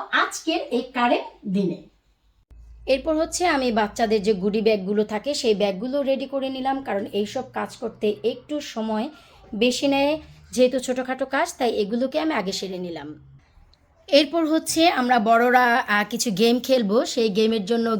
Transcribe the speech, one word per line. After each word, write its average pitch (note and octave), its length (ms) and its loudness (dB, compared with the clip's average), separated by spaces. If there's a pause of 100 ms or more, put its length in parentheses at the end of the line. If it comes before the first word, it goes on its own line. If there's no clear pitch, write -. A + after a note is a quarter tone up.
(220)
আজকের - 380 -4 (160)
এই B3 80 -2 (120)
কারেন্ট B3 320 0 (260)
দিনে। F#3 240 0 (1080)
এরপর C4+ 340 0
হচ্ছে E4 260 -2
আমি C4+ 260 2
বাচ্চাদের G#3+ 500 0
যে G#3+ 100 2
গুডি G3+ 280 0
ব্যাগগুলো G#3 440 2
থাকে G#3+ 300 -4
সেই A3+ 200 2
ব্যাগগুলো G3+ 480 -2
রেডি C4+ 240 -2
করে C4+ 240 -6
নিলাম, C4 320 -4
কারণ G3+ 300 -4
এইসব G#3+ 400 -4
কাজ G#3 240 -6
করতে A3 300 -6 (180)
একটু C4 360 -4
সময় A3 460 -4 (480)
বেশি B3 340 2
নেয়, C#4 240 2 (400)
যেহেতু B3+ 260 4
ছোটোখাটো B3+ 480 -4
কাজ, C#4+ 220 -2 (100)
তাই A#3+ 120 0
এগুলোকে A#3 500 -2
আমি D#4 140 0
আগে G3 180 -4
সেরে F#3+ 260 -8
নিলাম। D#3+ 320 -10 (1000)
এরপর D4+ 380 4
হচ্ছে D#4+ 420 0
আমরা B3 300 2
বড়রা, A#3+ 480 4 (100)
আহ, G#3 340 0
কিছু A#3+ 200 -4
গেম A3+ 300 4
খেলবো, B3 440 2
সেই A#3 240 0
গেমের A3 360 0
জন্য A#3 220 0 (140)